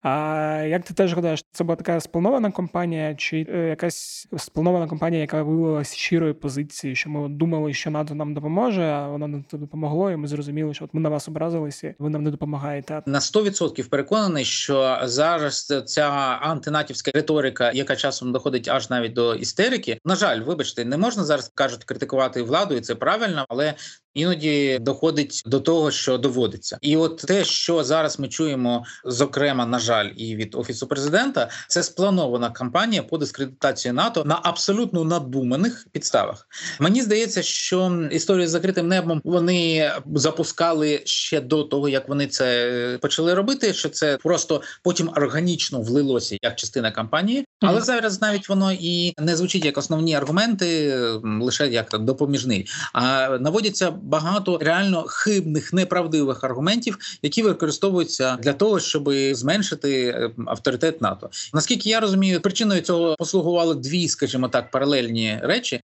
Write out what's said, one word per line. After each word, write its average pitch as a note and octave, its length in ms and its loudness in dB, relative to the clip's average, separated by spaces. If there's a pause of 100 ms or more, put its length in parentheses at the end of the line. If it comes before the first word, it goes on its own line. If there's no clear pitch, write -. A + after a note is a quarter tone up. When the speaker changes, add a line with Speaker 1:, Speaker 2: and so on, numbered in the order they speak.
Speaker 1:
А D#3 600 0
як E3+ 160 0
ти - 100 -14
теж F3+ 200 4
гадаєш, E3 380 0
це - 120 -4
була E3 120 0
така E3 240 -2
спланована G#3 520 2
кампанія, E3+ 640 -2
чи, D#3+ 400 -4
е, E3 120 0
якась - 600 -4 (100)
спланована E3 500 0
кампанія, E3 340 -2
яка D3+ 220 -2
виявилася D#3 540 0
щирою E3 380 0
позицією, C#3+ 600 -6
що D3 140 -4
ми D3 160 -4
от C#3+ 120 -8
думали, D#3 360 0
що - 180 -6
нато D3+ 240 -4
нам D3+ 180 -4
допоможе, F3 500 0
а C#3+ 240 -2
воно D3 200 -6
не C#3+ 160 -6 (100)
допомогло, D3+ 580 -2
і E3+ 40 -2
ми D3+ 120 -6
зрозуміли, D3 460 -4
що D3+ 120 -12
от - 80 -16
ми D#3 80 0
на D#3 80 2
вас D3+ 180 -4
образилися, D#3 720 -6
ви D3 100 -2
нам D3+ 140 -2
не D3+ 80 0
допомагаєте? D3 760 -6
Speaker 2:
На C#3 160 0
сто - 220 2
відсотків F3 440 -2
переконаний, D3+ 580 0
що C3 580 2
зараз D3 680 0 (120)
ця D3 220 2 (340)
антинатівська D3+ 720 -2
риторика, C#3 580 2
яка C3+ 240 0
часом B2 360 -2
доходить A#2+ 360 -2
аж B2+ 220 0
навіть A#2+ 240 -2
до A#2 220 2
істерики, F3+ 680 -2
на F3+ 100 2
жаль, E3+ 260 2
вибачте, D3+ 440 -4
не C3 120 0
можна G#3 260 0
зараз, C#3+ 320 0
кажуть, B2 280 0
критикувати C3 580 -2
владу, D3+ 340 2
і A#2 60 -2
це A#2 140 -4
правильно, E3+ 540 0
але C#3+ 240 0 (400)
іноді D3 680 2
доходить D3 640 0
до C3 140 2
того, D#3 320 2
що B2+ 260 0
доводиться. A#2+ 640 0
І D3 160 4
от E3 200 2
те, F#3+ 260 2
що E3 400 0
зараз D3+ 360 0
ми C#3 80 -4
чуємо, B2 580 0 (200)
зокрема, C3+ 600 2
на A#2+ 140 0
жаль, A2 360 2
і A2+ 200 -8
від G#2+ 200 -6
Офісу B2 320 -6
Президента, D3 640 0 (180)
це F3 160 0
спланована D#3 640 0
кампанія E3+ 540 0
по - 140 -4
дискредитації C3+ 760 -2
нато E3+ 340 0
на D3 180 0
абсолютно F3+ 600 0
надуманих C3+ 880 0
підставах. - 560 0 (320)
Мені G3 220 4
здається, G#3 420 2
що F3+ 680 0
історію F3+ 360 2
з - 40 0
закритим E3+ 360 0
небом E3+ 360 2
вони E3+ 680 2 (240)
запускали D3+ 880 2
ще - 360 0
до D3 220 0
того, C#3+ 260 0
як C3+ 200 0
вони C#3+ 180 0
це B2 760 0
почали D#3+ 320 2
робити, G#3 400 2
що D#3+ 160 -4
це C#3+ 280 0
просто D#3 440 0 (220)
потім F3 320 2
органічно D3+ 640 0
влилося A#2+ 600 2
як A#2 140 0
частина A#2 360 -2
кампанії. F3 540 0 (160)
Але F#3 140 6
Speaker 1:
Мгм. F#3+ 80 2
Speaker 2:
зараз A3+ 380 0
навіть G#3 280 0
воно G3 300 4
і F3 400 0
не E3+ 160 2
звучить F3+ 300 0
як C#3+ 120 2
основні D#3 380 0
аргументи, E3+ 760 2
м, A2+ 520 0
лише B2 260 0
як A#2 220 0
там A2 160 -2
допоміжний. C3 600 0 (260)
А C3 360 2 (100)
наводяться F#3 520 0
багато E3 720 0
реально E3+ 460 2
хибних, E3 640 0
неправдивих E3 720 0
аргументів, F#3 540 0 (240)
які D#3 220 0
використовуються E3 960 2
для C#3 120 2
того, G3 260 4
щоб C#3+ 300 -2 (220)
зменшити, C#3 760 0
е, A#2 240 -2 (160)
авторитет C3 540 0
нато. F#2+ 280 -2 (240)
Наскільки F#3+ 360 0
я A3 100 4
розумію, F#3+ 420 2
причиною G3 400 2
цього E3+ 380 2
послугували E3+ 560 2
дві, D3 320 -2
скажімо B2+ 400 0
так, B2 240 0
паралельні A#2 720 0
речі. F3 400 -2